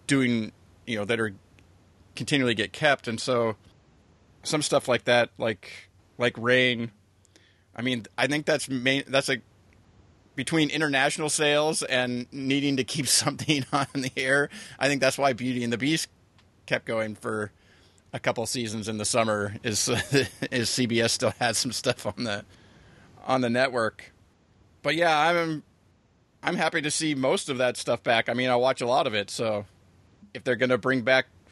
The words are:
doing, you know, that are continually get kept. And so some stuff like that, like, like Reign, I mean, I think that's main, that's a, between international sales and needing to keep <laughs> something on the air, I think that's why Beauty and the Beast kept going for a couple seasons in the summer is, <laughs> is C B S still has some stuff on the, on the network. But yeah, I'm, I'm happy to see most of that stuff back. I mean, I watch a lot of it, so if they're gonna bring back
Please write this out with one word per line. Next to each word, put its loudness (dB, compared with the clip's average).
doing, 2
you -4
know, -4
that -2
are -2
continually 0
get -2
kept. 0
And -4
so 0
some -2
stuff 2
like 2
that, 4
like, -6
like 0
Reign, 2
I -10
mean, -2
I 2
think -2
that's 0
main, 0
that's 0
a, 0
between 0
international 0
sales 2
and -2
needing 0
to 0
keep -6
<laughs> -4
something 0
on 0
the -4
air, 2
I 0
think 0
that's 2
why 2
Beauty -4
and 0
the -2
Beast -2
kept -2
going -4
for -6
a -8
couple -2
seasons -6
in -6
the -4
summer 0
is, -2
<laughs> -6
is -2
C 0
B 2
S 2
still 0
has 0
some -2
stuff -4
on -6
the, -6
on 2
the 0
network. 0
But 0
yeah, 4
I'm, 2
I'm -2
happy 0
to -2
see 0
most 0
of -4
that 2
stuff -2
back. 2
I 0
mean, 0
I 4
watch 2
a -2
lot 2
of -4
it, -2
so -2
if -12
they're 2
gonna 2
bring 0
back 4